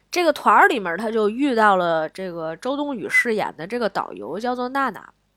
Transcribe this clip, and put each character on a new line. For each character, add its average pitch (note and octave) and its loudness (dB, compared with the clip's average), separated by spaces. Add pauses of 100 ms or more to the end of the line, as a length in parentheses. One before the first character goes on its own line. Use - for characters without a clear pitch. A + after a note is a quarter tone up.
(100)
这 F4+ -2
个 D#4+ 2
团 - 4
儿 F#4 8
里 D#4+ 0
面 F3 -4
他 A3 -4
就 A3 2
遇 B3+ 0
到 G#3+ 6
了 E3 2
这 F#3+ -10
个 E3 -8
周 C4 -6
冬 C#4+ -4
雨 G3+ -8
饰 - -2
演 F3 -2
的 D#3 -10
这 A3+ -6
个 A#3 0
导 - -6
游， G#2 -10
叫 A#3+ -4
做 B3 -6
娜 C4+ -2
娜。 D#3 -14 (240)